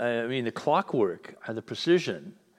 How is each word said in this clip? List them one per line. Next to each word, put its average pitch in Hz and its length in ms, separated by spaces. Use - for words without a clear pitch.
I, 117 220
I 117 40
mean, 127 180
the 113 60
clockwork, 127 840
uh, 113 60
the 110 100
precision 113 720